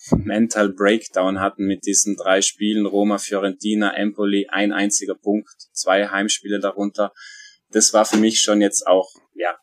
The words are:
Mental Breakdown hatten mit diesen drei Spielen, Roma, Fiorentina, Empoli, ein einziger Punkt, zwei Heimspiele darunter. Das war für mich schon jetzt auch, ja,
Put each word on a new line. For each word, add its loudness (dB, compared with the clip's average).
Mental 0
Breakdown 0
hatten -2
mit -4
diesen 0
drei 2
Spielen, -2
Roma, 0
Fiorentina, -2
Empoli, -2
ein -2
einziger -4
Punkt, -4
zwei 0
Heimspiele -4
darunter. -4
Das 2
war 6
für 0
mich 2
schon 2
jetzt 0
auch, 2
ja, -4